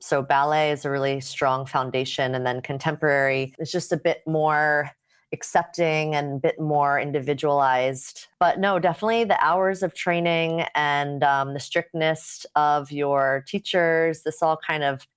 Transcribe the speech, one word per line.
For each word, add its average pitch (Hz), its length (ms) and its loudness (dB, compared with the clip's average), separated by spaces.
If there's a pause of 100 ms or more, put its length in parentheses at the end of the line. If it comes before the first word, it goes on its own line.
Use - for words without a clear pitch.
So 143 200 0
ballet 147 500 2
is 143 140 -4
a 143 60 -2
really 139 280 -2
strong 135 460 0
foundation, 131 720 -2
and 127 100 -4
then 123 160 -2
contemporary 139 960 0
is 160 140 -8
just 175 200 -4
a - 60 0
bit 160 300 0
more 151 640 2 (400)
accepting 156 840 0
and 143 220 -2
a 135 40 -6
bit 160 200 -2
more 147 400 2
individualized. 135 1300 0 (120)
But 180 200 4
no, 196 180 2
definitely 202 460 0
the 202 200 2
hours 185 380 2
of 185 140 -4
training 165 800 0
and, 143 480 0
um, 139 320 0
the 139 40 -8
strictness 160 840 -4 (100)
of 147 360 2
your 139 560 0
teachers, 165 720 0
this 156 220 -4
all 160 140 2
kind 156 260 -4
of 139 340 -4